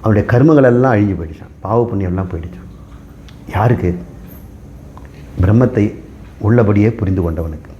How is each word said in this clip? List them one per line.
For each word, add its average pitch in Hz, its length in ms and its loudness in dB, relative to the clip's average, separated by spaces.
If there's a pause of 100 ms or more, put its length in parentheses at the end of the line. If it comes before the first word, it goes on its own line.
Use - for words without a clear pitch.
அவனுடைய 107 320 2
கர்மங்கள் 135 380 6
எல்லாம் 123 240 2
அழிஞ்சு 104 240 2
போயிடுச்சான், 80 340 -12 (120)
பாவ 104 140 0 (120)
புண்ணியம் 95 220 -4
எல்லாம் 92 200 -4
போயிடுச்சான். 82 360 -12 (840)
யாருக்கு? 107 360 2 (1500)
பிரம்மத்தை 110 420 4 (640)
உள்ளபடியே 107 440 4 (100)
புரிந்து 90 260 0
கொண்டவனுக்கு. 80 540 -6